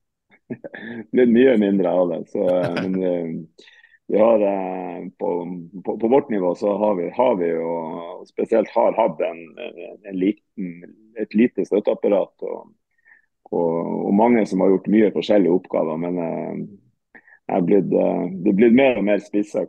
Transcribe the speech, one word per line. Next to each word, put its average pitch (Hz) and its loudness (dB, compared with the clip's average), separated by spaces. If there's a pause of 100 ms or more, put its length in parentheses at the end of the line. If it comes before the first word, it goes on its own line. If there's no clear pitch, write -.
(480)
Det - -14
blir 123 4
mye 123 6
mindre 98 2
av 90 2
det, 82 -6
så, 101 -2
eh, 87 0
men, 95 -4 (100)
eh, 85 -6 (420)
vi - 0
har, 110 4
eh, 92 -4 (160)
på, 92 -4 (520)
på, 110 -6
på 113 0
vårt 139 2
nivå 90 0
så 104 -2
har 107 2
vi, 87 -4
har 123 2
vi 87 -2
jo, 82 -4 (500)
spesielt 110 -2
har 113 0
hatt 110 0
en, 85 -6 (160)
en, 87 -16 (100)
en 98 -8
liten, 95 -4 (500)
et 104 -6
lite 107 0
støtteapparat, 101 0 (160)
og, - -12 (800)
og, 85 0 (380)
og 98 2
mange 113 4
som 92 0
har 95 4
gjort 92 0
mye 104 4
forskjellige 90 2
oppgaver, 80 -4
men, 87 -4
eh, 82 -6 (840)
jeg 101 -2
er 87 0
blitt, 98 2
eh, 92 0 (160)
det 98 2
er 92 2
blitt 117 8
mer 123 4
og - -2
mer 101 0
spisset - -4